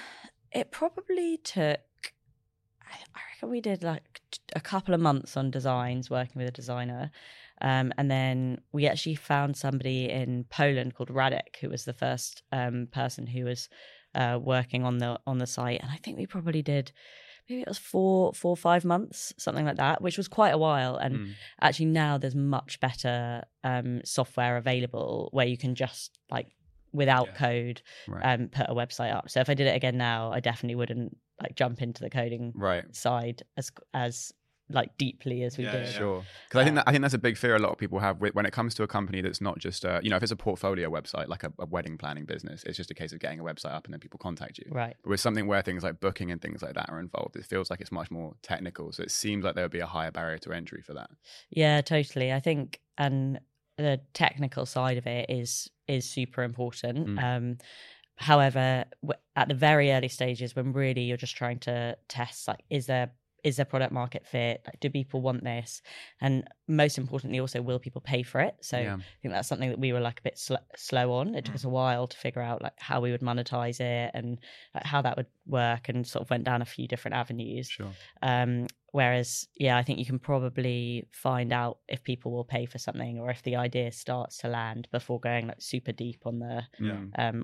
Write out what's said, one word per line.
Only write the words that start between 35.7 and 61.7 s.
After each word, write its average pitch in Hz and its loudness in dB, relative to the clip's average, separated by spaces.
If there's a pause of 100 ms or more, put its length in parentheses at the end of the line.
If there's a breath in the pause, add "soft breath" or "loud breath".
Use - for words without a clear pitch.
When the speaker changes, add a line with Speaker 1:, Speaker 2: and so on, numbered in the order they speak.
Speaker 1:
do. 107 0
Speaker 3:
yeah, - -2
yeah. 120 -6
Speaker 2:
Sure. 98 -2 (240 loud breath)
'Cause 127 6
I - 8
think 147 8
Speaker 1:
Um, 147 6
Speaker 2:
that, 143 4
I - 10
think 143 6
that's 139 4
a 117 2
big 113 2
fear 117 4
a 107 6
lot 107 4
of - -4
people 95 -2
have 98 0
with, 104 2
when 104 2
it 95 -2
comes 117 0
to 107 0
a 104 2
company 95 -2
that's 92 -2
not 98 -2
just 90 -6
a, 87 0
you 107 0
know, 95 6
if 92 2
it's 107 0
a 107 -2
portfolio 92 0
website, 80 -4
like 85 -6
a, 78 -6
a 90 -8
wedding 82 -4
planning 76 -8
business, 78 -10
it's 82 -8
just 90 -8
a - -12
case 80 -8
of 82 -14
getting 80 -6
a 82 -10
website 78 -8
up 78 -8
and 78 -12
then 76 -12
people - -18
contact - -10
you. - -16
Speaker 1:
Right. 120 -4
Speaker 2:
But - -4
with 98 2
something 107 2
where 98 4
things 90 -2
like 82 -4
booking 95 0
and 82 -6
things 78 -8
like 69 -6
that - -4
are 82 -10
involved, - -6
it - -12
feels 95 -2
like 87 -8
it's 92 -14
much 85 -6
more 82 -10
technical. 85 -6
So - -8
it - -8
seems 101 -2
like 92 0
there 90 0
would 82 -4
be 85 -4
a 85 -2
higher 80 -4
barrier 80 -4
to 82 -10
entry 82 -8
for 76 -16
that. 69 -12 (400 loud breath)
Speaker 1:
Yeah, 151 6
totally. 139 0
I 135 0
think, 147 0 (180)
and 135 2 (380)
the 143 2 (140)
technical 135 2
side 127 0
of 123 -4
it 120 -2
is, 123 -4 (180)
is 131 0
super 123 -2
important. 120 -2
Speaker 2:
Mm. 101 0
Speaker 1:
Um, 123 0 (580 loud breath)
however, 131 6 (160)
w-, 151 -2 (160)
at - 4
the 143 0
very 147 8
early 131 4
stages, 123 -2
when 131 0
really 131 2
you're 123 0
just 123 -6
trying 120 -4
to 120 -2 (100)